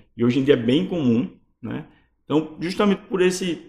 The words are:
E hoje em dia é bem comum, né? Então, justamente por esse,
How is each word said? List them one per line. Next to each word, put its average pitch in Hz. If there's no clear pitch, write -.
E 117
hoje 123
em 131
dia 139
é -
bem 127
comum, 131
né? 120
Então, 156
justamente 190
por -
esse, 180